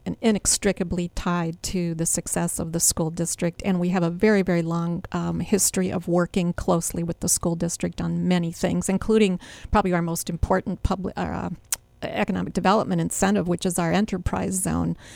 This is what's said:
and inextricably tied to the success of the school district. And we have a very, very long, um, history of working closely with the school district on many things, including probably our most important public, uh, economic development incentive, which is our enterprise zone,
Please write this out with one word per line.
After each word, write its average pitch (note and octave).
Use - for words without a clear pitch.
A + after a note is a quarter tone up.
and F#3
inextricably F#3
tied F3
to E3+
the E3
success -
of E3
the E3
school D#3+
district. E3+
And F#3
we F3+
have F#3
a E3+
very, G3
very F3
long, E3+
um, E3+
history F#3
of -
working F3
closely E3+
with E3+
the E3+
school -
district E3+
on E3+
many E3+
things, F3
including G3
probably F#3+
our E3+
most E3+
important F#3
public, F#3+
uh, F3
economic F#3
development F#3
incentive, F#3
which F3
is F3
our E3
enterprise F#3+
zone, E3+